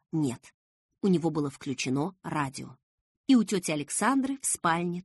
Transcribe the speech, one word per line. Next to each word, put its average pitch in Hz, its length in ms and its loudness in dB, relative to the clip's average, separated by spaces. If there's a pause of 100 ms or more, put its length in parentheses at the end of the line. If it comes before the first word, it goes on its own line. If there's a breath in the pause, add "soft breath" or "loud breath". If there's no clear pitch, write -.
(140)
«нет». 143 420 -2 (460)
У 208 80 0
него 165 220 2
было 147 180 -2
включено 139 760 -4
радио. 139 540 -6 (500)
И 269 80 8
у 226 80 6
тёти 185 280 -2
Александры 262 720 0
в - 40 -10
спальне 175 600 0